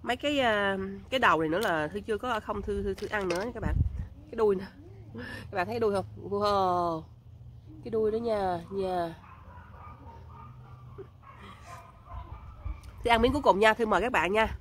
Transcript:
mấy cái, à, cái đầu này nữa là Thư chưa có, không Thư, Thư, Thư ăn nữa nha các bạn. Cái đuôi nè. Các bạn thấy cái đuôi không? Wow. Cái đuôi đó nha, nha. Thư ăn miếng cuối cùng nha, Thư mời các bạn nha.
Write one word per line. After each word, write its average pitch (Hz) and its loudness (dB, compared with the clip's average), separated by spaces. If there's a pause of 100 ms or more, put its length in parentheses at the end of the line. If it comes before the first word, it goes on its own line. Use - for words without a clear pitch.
mấy 233 0
cái, 285 0
à, 208 4 (320)
cái 262 0
đầu 185 6
này 160 2
nữa 165 2
là 170 2
Thư 190 -6
chưa 220 -4
có, 233 -2
không 208 -4
Thư, 196 -2
Thư, 196 -2
Thư 196 -6
ăn 202 -2
nữa 175 0
nha 240 -4
các 226 -8
bạn. - 0 (560)
Cái - -12
đuôi 214 6
nè. 190 -4 (840)
Các - -12
bạn 180 0
thấy 214 -6
cái 240 -2
đuôi 220 4
không? 190 0 (240)
Wow. 185 2 (800)
Cái 240 -8
đuôi 220 4
đó 220 0
nha, 202 0 (120)
nha. 185 0 (4000)
Thư 240 2
ăn 226 6
miếng 254 6
cuối 285 0
cùng 190 6
nha, 220 8
Thư 226 2
mời 208 4
các 240 0
bạn 180 2
nha. 214 2